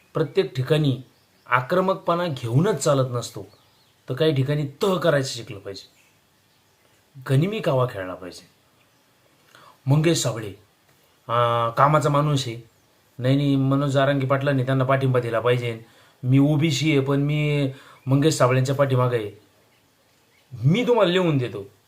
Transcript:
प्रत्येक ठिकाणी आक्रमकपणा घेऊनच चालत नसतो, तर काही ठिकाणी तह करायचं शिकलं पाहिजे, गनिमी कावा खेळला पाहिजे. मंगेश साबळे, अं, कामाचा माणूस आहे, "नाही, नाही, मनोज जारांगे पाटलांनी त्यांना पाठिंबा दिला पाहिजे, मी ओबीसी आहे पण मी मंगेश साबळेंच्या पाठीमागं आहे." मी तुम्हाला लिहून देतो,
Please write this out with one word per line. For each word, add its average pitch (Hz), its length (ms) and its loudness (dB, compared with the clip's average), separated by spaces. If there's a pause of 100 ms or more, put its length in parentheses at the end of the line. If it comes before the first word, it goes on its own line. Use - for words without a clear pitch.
(140)
प्रत्येक 190 420 -2
ठिकाणी 143 460 0 (440)
आक्रमकपणा 175 800 0
घेऊनच 139 480 0
चालत 139 340 0
नसतो, 113 380 -10 (640)
तर 131 40 -4
काही 156 220 0
ठिकाणी 139 320 -2 (160)
तह 185 160 2
करायचं 143 360 0
शिकलं 104 240 -14
पाहिजे, 98 300 -14 (1400)
गनिमी 180 300 0
कावा 131 320 0
खेळला 92 220 -10
पाहिजे. 90 360 -16 (1400)
मंगेश 156 320 2
साबळे, 110 320 -6 (800)
अं, 117 440 0
कामाचा 147 380 4
माणूस 143 380 0
आहे, 117 200 -12 (520)
"नाही, 127 160 2
नाही, 139 200 2
मनोज 135 360 0
जारांगे 135 360 0
पाटलांनी 135 360 0
त्यांना 135 200 0
पाठिंबा 131 360 0
दिला 113 200 -2
पाहिजे, 120 440 -2 (400)
मी 131 160 4
ओबीसी 151 520 2
आहे 139 80 4
पण 139 220 0
मी 147 500 -2 (340)
मंगेश 143 280 4
साबळेंच्या 131 420 2
पाठीमागं 123 400 2
आहे." 104 260 -6 (1200)
मी 185 240 2
तुम्हाला 208 240 4
लिहून 175 260 2
देतो, 104 320 -8 (180)